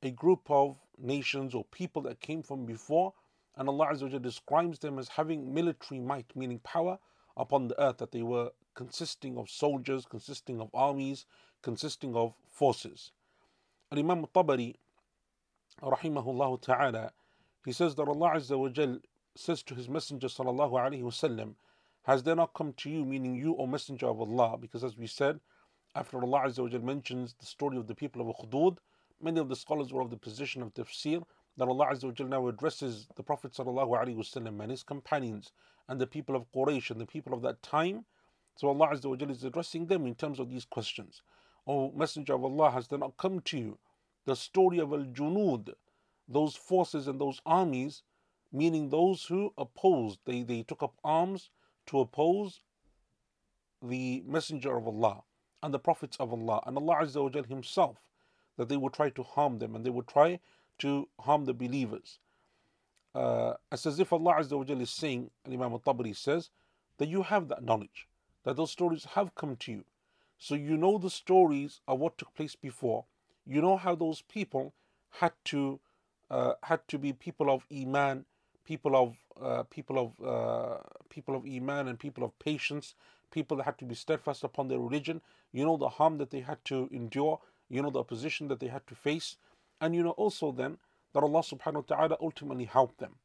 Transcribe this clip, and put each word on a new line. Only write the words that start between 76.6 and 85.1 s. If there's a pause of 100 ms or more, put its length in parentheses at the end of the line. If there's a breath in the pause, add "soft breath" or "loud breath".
had
to
be
people
of (100)
Iman, (400)
people
of, (240)
uh,
people
of,
uh, (320)
people
of
Iman
and
people
of
patience, (380 soft breath)
people
that
had
to
be
steadfast
upon
their
religion. (300 soft breath)